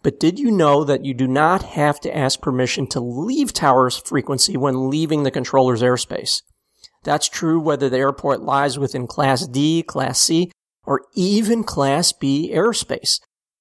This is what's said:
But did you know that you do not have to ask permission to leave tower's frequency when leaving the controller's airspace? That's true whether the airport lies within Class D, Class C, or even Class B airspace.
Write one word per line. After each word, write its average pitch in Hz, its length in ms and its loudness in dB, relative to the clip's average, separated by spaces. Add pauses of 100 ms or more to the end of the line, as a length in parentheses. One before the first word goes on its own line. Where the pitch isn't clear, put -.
But - 180 -2
did 170 180 2
you 262 140 0
know 151 320 4
that 135 200 0
you 135 80 -4
do 127 140 0
not 156 380 2
have 147 360 0
to - 160 -8
ask 131 240 -2
permission 131 460 -2
to - 140 -6
leave 190 520 -2
tower's 127 460 2
frequency - 580 -2
when 131 320 -2
leaving 151 360 0
the 131 80 0
controller's 127 500 2
airspace? - 600 -2 (600)
That's 147 260 -2
true 165 320 0
whether 143 300 0
the 127 80 0
airport 139 440 0
lies 139 360 0
within 127 300 -4
Class 135 380 0
D, 151 360 0
Class 131 380 -4
C, 170 320 2 (320)
or - 180 0 (120)
even 208 500 2
Class 139 480 0
B 143 420 -2
airspace. - 680 -2 (400)